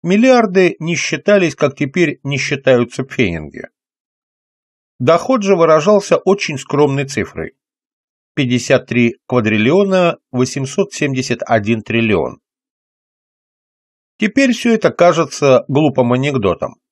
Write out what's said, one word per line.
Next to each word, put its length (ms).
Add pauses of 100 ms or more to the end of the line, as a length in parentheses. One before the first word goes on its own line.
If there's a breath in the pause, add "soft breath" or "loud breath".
Миллиарды 760
не 160
считались, 600
как 200
теперь 460
не 160
считаются 640
пфенинги. 640 (1300)
Доход 420
же 140
выражался 600
очень 420
скромной 480
цифрой: 500 (800)
пятьдесят 520
три 300 (100)
квадриллиона 920 (140)
восемьсот 600
семьдесят 520
один 380
триллион. 580 (1800)
Теперь 340
все 220
это 160
кажется 760
глупым 440
анекдотом. 680 (120)